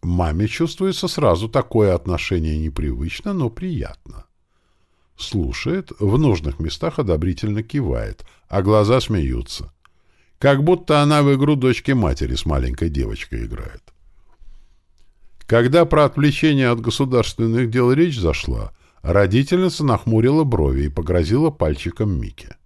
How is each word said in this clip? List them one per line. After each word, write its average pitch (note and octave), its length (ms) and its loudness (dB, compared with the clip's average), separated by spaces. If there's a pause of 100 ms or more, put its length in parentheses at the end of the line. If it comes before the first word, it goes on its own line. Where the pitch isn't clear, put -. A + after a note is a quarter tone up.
Маме F2 460 0
чувствуется F3+ 600 -4
сразу A2 420 0
такое G#2+ 460 2
отношение E2 640 -2
непривычно, D2+ 760 -6
но D3+ 160 -2
приятно. - 760 -10 (920)
Слушает, G2+ 840 -4
в G#2 180 2
нужных F2+ 420 0
местах D#2+ 400 -6
одобрительно F#2+ 640 -2
кивает, C2 600 -6 (240)
а G2 140 -2
глаза G#2+ 400 4
смеются. C#2 720 -4 (640)
Как C#3 260 4
будто D#3+ 380 2
она D3 200 4
в C#3+ 140 4
игру D3 220 2
дочки-матери A#2 760 0
с - 100 -6
маленькой C#2 440 -2
девочкой A1+ 560 -6
играет. - 380 -12 (1600)
Когда B2 380 4
про D3+ 220 4
отвлечение C#3+ 640 2
от A#2+ 100 0
государственных A#2+ 880 0
дел B2 220 2
речь D3+ 260 2
зашла, C#2+ 540 -4 (300)
родительница C3+ 840 2
нахмурила A#2 640 2
брови D2 400 0
и D2 40 -2
погрозила F2+ 600 0
пальчиком F#2 640 -4
Мике. - 440 -8 (100)